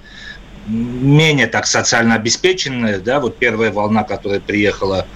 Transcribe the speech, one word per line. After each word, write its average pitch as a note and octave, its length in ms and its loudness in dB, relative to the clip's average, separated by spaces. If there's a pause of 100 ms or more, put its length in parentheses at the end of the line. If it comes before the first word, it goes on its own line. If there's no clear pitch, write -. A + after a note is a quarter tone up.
(680)
менее B2+ 800 2
так G#2+ 200 -2
социально A#2 480 2
обеспеченная, A#2 840 0
да, B2 200 0
вот B2 180 -2
первая A2+ 340 0
волна, G#2+ 320 0
которая G2 360 -4
приехала F#2+ 680 -2 (100)